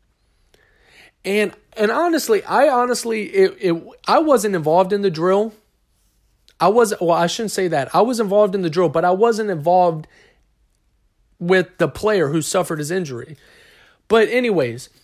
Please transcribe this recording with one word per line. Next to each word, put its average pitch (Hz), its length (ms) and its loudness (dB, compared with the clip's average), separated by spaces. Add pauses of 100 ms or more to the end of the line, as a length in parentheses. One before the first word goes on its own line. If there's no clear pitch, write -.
(1200)
And, 202 280 -2 (240)
and 214 160 0
honestly, 294 500 0
I 240 260 2
honestly, 240 580 -2
it, 190 340 0
it, 170 240 -2 (240)
I 214 100 4
wasn't 233 380 2
involved 170 360 2
in 202 100 -2
the 196 100 0
drill. 190 420 0 (1040)
I 170 100 2
was, 220 320 4
well, 170 120 0
I 170 160 2
shouldn't 208 240 -6
say 185 160 -2
that. 147 260 -2
I 170 60 4
was 226 180 0
involved 208 380 2
in 190 60 -4
the 170 80 -2
drill, 170 180 0
but 165 160 0
I 180 80 2
wasn't 214 380 0
involved 170 580 0 (1300)
with 180 400 0
the 165 100 0
player 185 420 -2
who 160 120 -2
suffered 170 380 -4
his 147 100 -8
injury. 151 460 -8 (720)
But 220 200 4
anyways, 175 600 -2 (160)